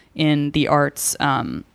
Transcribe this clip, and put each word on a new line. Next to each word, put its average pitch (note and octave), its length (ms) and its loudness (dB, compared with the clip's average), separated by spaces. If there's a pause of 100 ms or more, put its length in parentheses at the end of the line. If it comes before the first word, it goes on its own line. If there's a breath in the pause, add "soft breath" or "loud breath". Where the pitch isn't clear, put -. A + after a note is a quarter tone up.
(140 soft breath)
in D3 380 2
the D3+ 160 2
arts, - 520 0
um, B2+ 440 -2 (100)